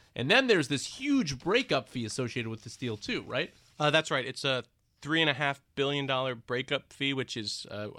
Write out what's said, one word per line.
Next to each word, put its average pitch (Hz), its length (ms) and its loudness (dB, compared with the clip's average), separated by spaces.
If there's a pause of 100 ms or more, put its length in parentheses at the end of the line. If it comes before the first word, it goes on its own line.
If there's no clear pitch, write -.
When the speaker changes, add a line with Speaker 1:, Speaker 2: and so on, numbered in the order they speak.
(160)
Speaker 1:
And 127 160 0
then 262 160 6
there's 175 200 6
this - 320 -2
huge 262 380 2
breakup 175 500 0
fee 120 180 -4
associated 117 440 -4
with 113 140 -8
this - 120 -14
deal 117 220 -4
too, 135 300 -4
right? 135 260 -4 (260)
Speaker 2:
Uh, 151 120 4
that's 156 180 4
right. 135 160 0
It's 127 180 -8
a 131 200 0 (400)
three 160 180 2
and 156 80 6
a 139 60 2
half 139 260 -2 (140)
billion 139 320 0
dollar 131 260 0
breakup 127 580 -4
fee, 139 220 -2
which 127 240 -4
is, 104 320 -6
uh, 104 300 -8